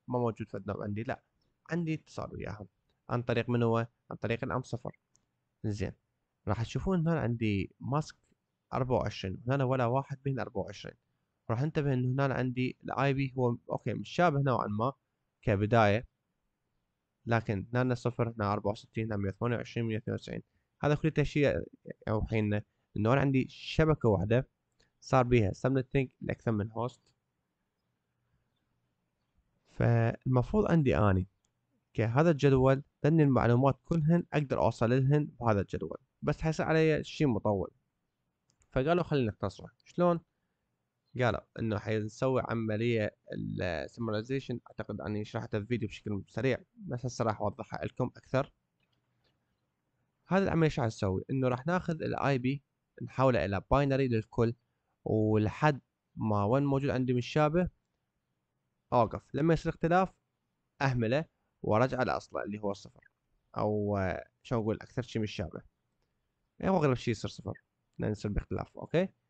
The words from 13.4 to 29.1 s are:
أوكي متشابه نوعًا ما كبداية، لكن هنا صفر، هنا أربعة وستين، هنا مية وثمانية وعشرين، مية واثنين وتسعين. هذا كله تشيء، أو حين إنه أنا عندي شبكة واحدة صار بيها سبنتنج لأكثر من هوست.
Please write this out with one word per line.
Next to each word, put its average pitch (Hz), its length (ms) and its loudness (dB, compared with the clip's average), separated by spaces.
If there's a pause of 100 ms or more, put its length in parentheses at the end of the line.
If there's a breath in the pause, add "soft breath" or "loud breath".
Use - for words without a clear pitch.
أوكي - 240 -4
متشابه 143 460 2
نوعًا 131 260 0
ما 110 260 -2 (500)
كبداية، 107 640 4 (1200)
لكن 113 480 0
هنا 127 200 2
صفر، 120 360 -2
هنا 104 220 -2
أربعة 104 200 -2
وستين، 113 340 -6
هنا 107 100 -4
مية 101 120 -2
وثمانية 120 280 -2
وعشرين، 117 300 -4
مية 113 80 -2
واثنين 107 200 -6
وتسعين. 113 280 -8 (400)
هذا 147 120 2
كله 151 160 -2
تشيء، 143 540 0 (440)
أو 107 180 0
حين 107 280 0 (420)
إنه 107 160 2
أنا 139 80 4
عندي 135 280 2
شبكة - 600 2
واحدة 107 400 2 (520)
صار 131 220 2
بيها 120 300 4
سبنتنج 131 560 0 (120)
لأكثر 120 320 -4
من 107 180 -2
هوست. 113 320 -8 (2750)